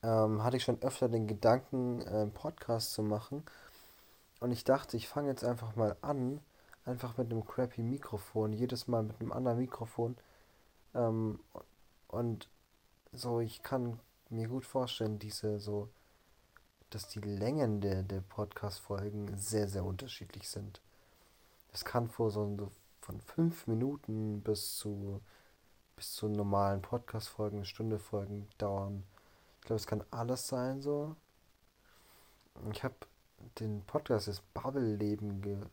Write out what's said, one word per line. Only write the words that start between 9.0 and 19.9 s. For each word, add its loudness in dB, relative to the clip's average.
mit -4
einem -2
anderen 2
Mikrofon. 0
Ähm, 4
und 0
so, 0
ich -2
kann 0
mir -2
gut -4
vorstellen, 0
diese -2
so, -4
dass -8
die -6
Längen 2
der, 2
der -2
Podcast-Folgen -4
sehr, 2
sehr -2
unterschiedlich -6